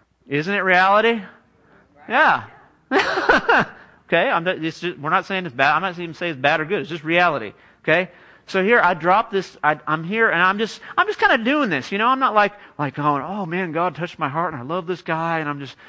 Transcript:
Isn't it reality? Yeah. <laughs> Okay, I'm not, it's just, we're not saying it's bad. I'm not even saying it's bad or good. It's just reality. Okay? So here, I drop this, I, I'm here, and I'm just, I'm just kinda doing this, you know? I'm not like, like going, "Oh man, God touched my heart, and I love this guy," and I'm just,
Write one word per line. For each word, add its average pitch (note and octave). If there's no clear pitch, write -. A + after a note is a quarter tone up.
Isn't D#3
it G3+
reality? G3
Yeah. G#3+
<laughs> -
Okay, F3
I'm E3+
not, F3
it's D#3+
just, F3
we're C#3+
not F3+
saying F#3
it's A#2+
bad. C#3
I'm D#3+
not F3+
even E3+
saying E3+
it's B2+
bad D3
or D3+
good. F#3+
It's G3
just D#3+
reality. D#3+
Okay? F3
So F#3+
here, A3+
I F3
drop F3+
this, F#3+
I, D3+
I'm D#3+
here, A3
and E3
I'm F#3+
just, G#3+
I'm F#4
just G#4
kinda F#4+
doing B3+
this, C3+
you G3
know? A3
I'm C4
not A#3
like, G3+
like C#3
going, D3
"Oh F#3
man, F3
God E3
touched E3+
my D3+
heart, D#3+
and B2+
I A#2+
love E3+
this F3
guy," E3
and D3+
I'm C#3+
just, C3+